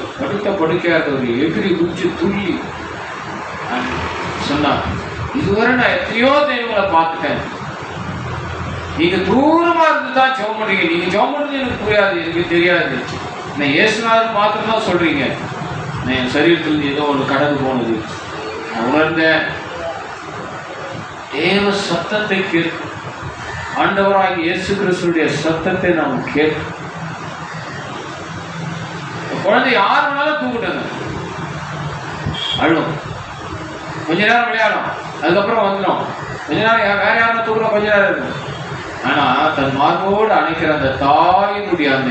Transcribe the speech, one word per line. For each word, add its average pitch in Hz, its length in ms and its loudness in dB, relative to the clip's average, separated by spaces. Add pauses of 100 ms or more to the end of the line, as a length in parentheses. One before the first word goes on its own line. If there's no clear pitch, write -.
(160)
படுத்த 202 340 -2
படுக்கையா 170 440 2
இருக்க 147 180 2
ஒரு 123 160 0 (120)
எதிரி 185 340 0
குச்சி 170 320 0 (140)
துள்ளி 196 280 0 (2000)
சொன்னார், 285 340 2 (520)
"இதுவரை 220 380 4
நான் 233 240 4
எத்தனையோ 233 360 2 (140)
தெய்வங்களை 233 440 0
பார்த்துட்டேன், 165 500 0 (1600)
நீங்க 175 200 2
தூரமா 320 720 4
இருந்து 294 240 0
தான் 262 220 4
ஜெபம் 214 260 -2
பண்றீங்க, 196 280 0
நீங்க 170 220 0
ஜெபம் 240 240 4
பண்றது 285 260 -2
எனக்கு 202 220 -4
புரியாது, 202 380 4
எனக்கு 165 280 0
தெரியாது, 170 500 2 (580)
நான் 143 180 0
இயேசுநாதர் 226 600 2
மாத்திரம் 214 340 2
தான் 214 180 0
சொல்றீங்க, 160 360 2 (720)
நான் 131 200 -2
என் 127 160 -2
சரீரத்தில் 151 600 4
ஏதோ 147 100 0
ஒண்ணு 139 240 2
கடந்து 143 340 2
போனது, 123 360 0 (720)
நான் 120 240 -2
உணர்ந்தேன்." 160 520 4 (1900)
தேவ 196 400 2
சத்தத்தை 196 680 0 (120)
கேட்கும், 165 440 -2 (840)
ஆண்டவராகிய 190 640 2
இயேசு 175 360 -2
கிறிஸ்துடைய 175 600 2
சத்தத்தை 180 560 0
நாம் 139 420 0
கேட்கும். 151 500 0 (2500)
குழந்தை 247 300 4
யார் 226 320 4
வேணாலும் 294 360 0
தூக்கிட்டாங்க, 226 420 -2 (1800)
அழும், 143 320 2 (1120)
கொஞ்ச 185 160 2
நேரம் - 240 4
விளையாடும், 220 400 0 (360)
அதுக்கப்புறம் 202 440 4
வந்துடும், 196 380 0 (420)
கொஞ்ச 156 160 0
நேரம் 226 180 6
யா-, 202 200 2
வேற 208 180 2
யாரும் 226 280 2
தூக்குறோம், 220 240 2
கொஞ்ச 208 180 2
நேரம் 202 200 4
இருக்கும். - 300 -4 (680)
ஆனா 135 200 2 (320)
தன் 185 200 0
மார்போடு 202 580 2
அணைக்கிற 165 380 2
அந்த 139 180 2 (100)
தாயினுடைய 175 920 4
அந்த 127 160 0